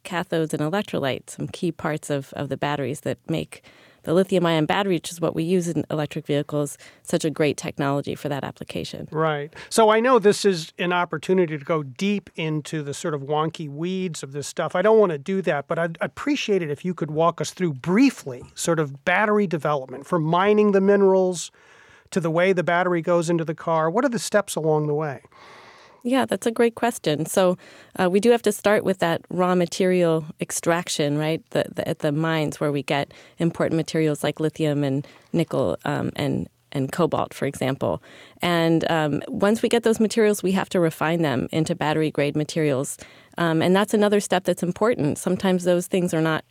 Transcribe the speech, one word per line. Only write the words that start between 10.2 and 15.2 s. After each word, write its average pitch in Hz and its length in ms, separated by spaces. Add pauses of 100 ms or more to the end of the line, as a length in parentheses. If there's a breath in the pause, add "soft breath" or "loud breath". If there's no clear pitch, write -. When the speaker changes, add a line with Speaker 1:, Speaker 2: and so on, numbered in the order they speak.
Speaker 2:
is 175 340
an 180 140
opportunity 175 640
to 139 80
go 160 180
deep 190 540
into 156 460
the 143 100
sort 165 220
of 139 80
wonky 151 440
weeds 170 560
of 135 100
this 143 140
stuff. 165 300
I 180 60
don't 220 160
want 196 140
to 151 60
do 190 220